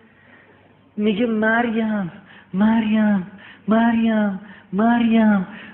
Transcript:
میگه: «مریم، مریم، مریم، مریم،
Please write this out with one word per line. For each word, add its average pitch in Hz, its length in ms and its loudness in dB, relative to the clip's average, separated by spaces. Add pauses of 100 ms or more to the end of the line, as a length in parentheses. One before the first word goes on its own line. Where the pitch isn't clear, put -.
(960)
میگه: 214 280 0
«مریم، 220 880 -2 (420)
مریم، 214 760 0 (400)
مریم، 220 720 0 (340)
مریم، 220 760 2 (260)